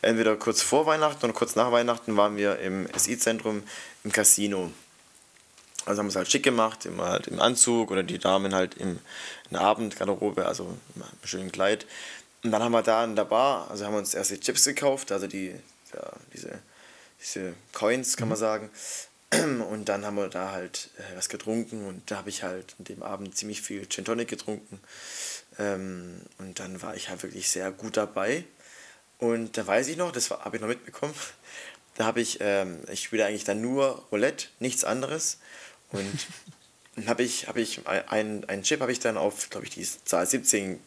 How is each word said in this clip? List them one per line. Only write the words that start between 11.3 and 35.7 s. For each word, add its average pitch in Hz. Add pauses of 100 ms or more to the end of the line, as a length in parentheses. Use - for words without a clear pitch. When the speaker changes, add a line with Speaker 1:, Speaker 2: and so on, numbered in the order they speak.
Speaker 1:
Kleid. 98 (560)
Und 113
dann 107
haben 117
wir 117
da 113
in 110
der 104
Bar, 123
also 101
haben 104
wir 104
uns 98
erst 95
die 98
Chips -
gekauft, 139
also 98
die, 95 (380)
ja, - (220)
diese, - (640)
diese 92 (200)
Coins, 123
kann 113
man 110
Speaker 2:
Mhm. 104
Speaker 1:
sagen. 107 (640)
<clears throat> 120
Und 107
dann 101
haben 104
wir 98
da 92
halt, 92
äh, 87
was 92
getrunken 110
und 95
da 101
hab 98
ich -
halt 92
an 95
dem 95
Abend 98
ziemlich 104
viel 98
Gin -
Tonic 117
getrunken. 104 (800)
Ähm, 95 (200)
und 95
dann 92
war 90
ich -
halt 90
wirklich -
sehr 95
gut 110
dabei. 107 (760)
Und 117
da 107
weiß 110
ich 156
noch, 175
das -
war, -
hab 104
ich 113
noch 107
mitbekommen, 143 (420)
<laughs> -
da 110
hab 113
ich, 117
ähm, 98 (120)
ich 101
spiele 110
eigentlich 104
dann 104
nur 131
Roulette, 110 (120)
nichts 123
anderes. 135 (540)